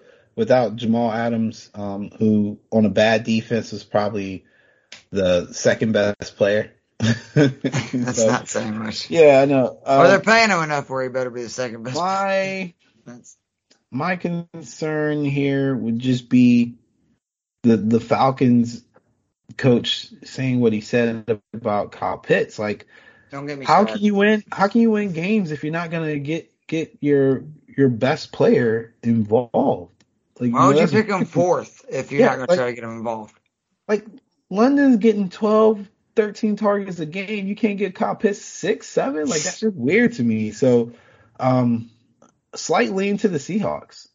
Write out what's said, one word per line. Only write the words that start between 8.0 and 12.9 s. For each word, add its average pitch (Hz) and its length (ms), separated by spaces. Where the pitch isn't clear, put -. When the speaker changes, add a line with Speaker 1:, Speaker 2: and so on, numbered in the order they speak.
Speaker 1:
So, 113 100
Speaker 2:
not 117 220
saying 110 300
much. 107 300
Speaker 1:
yeah, 147 320
I 139 40
know. 135 420
Speaker 2:
Or 139 220
they're 196 80
Speaker 1:
Um, 185 60
Speaker 2:
paying 220 280
him 180 120
enough 147 280
where 131 140
he 127 60
better 127 200
be 120 120
the 113 60
second 113 360
best 127 120
Speaker 1:
my, 190 300
Speaker 2:
player. 190 460